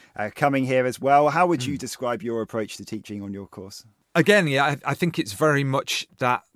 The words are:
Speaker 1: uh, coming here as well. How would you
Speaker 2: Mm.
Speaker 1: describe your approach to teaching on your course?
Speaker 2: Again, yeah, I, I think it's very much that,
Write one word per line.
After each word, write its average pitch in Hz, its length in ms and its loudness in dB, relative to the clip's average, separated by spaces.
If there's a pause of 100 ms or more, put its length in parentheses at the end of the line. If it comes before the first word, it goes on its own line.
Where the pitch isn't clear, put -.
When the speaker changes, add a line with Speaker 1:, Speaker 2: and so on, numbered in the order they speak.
(160)
Speaker 1:
uh, 104 180 -6
coming 139 320 2
here 127 200 2
as 127 160 -4
well. 143 280 6
How 175 180 4
would 143 180 0
you 143 100 -4
Speaker 2:
Mm. 120 40 -8
Speaker 1:
describe 120 440 -6
your 113 180 -4
approach 107 360 -6
to 98 80 -14
teaching 104 360 -10
on 98 120 -10
your 98 140 -12
course? - 360 -16 (320)
Speaker 2:
Again, 185 320 4
yeah, 139 180 2
I, 143 180 0
I 139 120 -2
think 165 240 -2
it's - 140 -6
very 147 300 2
much - 440 -2 (100)
that, 123 240 0 (140)